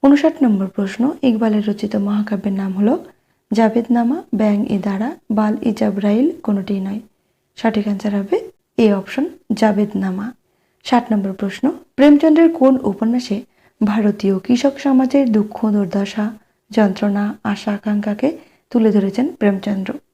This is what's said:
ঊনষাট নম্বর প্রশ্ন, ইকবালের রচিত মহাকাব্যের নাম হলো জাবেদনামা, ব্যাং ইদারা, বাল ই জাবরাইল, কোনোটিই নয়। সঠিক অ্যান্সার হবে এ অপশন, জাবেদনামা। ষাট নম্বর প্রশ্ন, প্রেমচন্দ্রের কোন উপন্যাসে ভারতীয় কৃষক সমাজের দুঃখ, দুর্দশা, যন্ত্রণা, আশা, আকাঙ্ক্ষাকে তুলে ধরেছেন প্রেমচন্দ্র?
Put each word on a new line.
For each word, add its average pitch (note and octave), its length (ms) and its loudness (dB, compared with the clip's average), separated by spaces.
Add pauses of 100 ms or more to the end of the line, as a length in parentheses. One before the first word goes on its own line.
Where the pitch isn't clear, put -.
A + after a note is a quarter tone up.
ঊনষাট C#4+ 400 4
নম্বর G3 260 2
প্রশ্ন, G3 340 -4 (200)
ইকবালের A3 440 0
রচিত G#3 300 -4
মহাকাব্যের G3+ 560 -2
নাম G3 200 -4
হলো G#3 220 2 (560)
জাবেদনামা, A#3 680 0 (160)
ব্যাং G#3 240 2 (100)
ইদারা, G3+ 420 -2 (200)
বাল G#3+ 320 0
ই A3+ 100 0
জাবরাইল, G#3 540 0 (160)
কোনোটিই G3 380 -2
নয়। G3 200 -8 (580)
সঠিক G#3+ 260 -2
অ্যান্সার G3+ 300 -4
হবে G3+ 220 -2 (420)
এ A#3 160 6
অপশন, G3 300 -4 (280)
জাবেদনামা। G3+ 760 -2 (600)
ষাট A#3+ 240 2
নম্বর G3+ 220 0
প্রশ্ন, F#3+ 320 -6 (300)
প্রেমচন্দ্রের D4+ 580 6
কোন C4+ 300 4
উপন্যাসে A3 540 -2 (440)
ভারতীয় G#3 580 0
কৃষক B3 400 0
সমাজের C4 540 2
দুঃখ, G#3 240 0 (140)
দুর্দশা, G3+ 560 -2 (440)
যন্ত্রণা, G3+ 540 0 (200)
আশা, G#3 300 -4
আকাঙ্ক্ষাকে G#3 540 -2 (440)
তুলে A3+ 180 4
ধরেছেন G3+ 360 0 (140)
প্রেমচন্দ্র? G3 500 -2 (240)